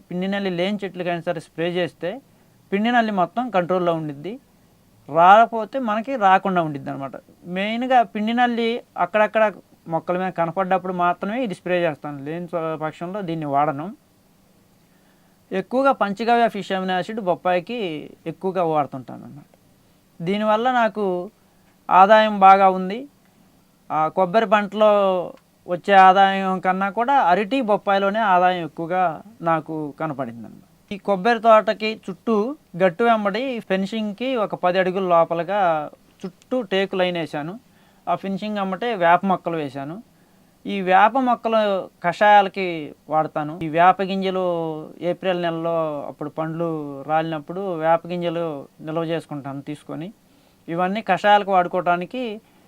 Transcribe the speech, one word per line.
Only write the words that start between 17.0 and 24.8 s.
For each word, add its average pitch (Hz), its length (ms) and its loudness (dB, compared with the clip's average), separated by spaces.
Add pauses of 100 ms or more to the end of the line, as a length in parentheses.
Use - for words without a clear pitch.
బొప్పాయికి 180 920 -4 (160)
ఎక్కువగా 180 380 -4
వాడుతుంటాను 131 600 -4
అన్నమాట. 131 280 -20 (680)
దీనివల్ల 214 520 0
నాకు 208 580 -2 (600)
ఆదాయం 208 500 6
బాగా 190 280 8
ఉంది. 185 400 -4 (840)
ఆ 156 180 0
కొబ్బరి 190 380 2
పంటలో 208 460 2 (760)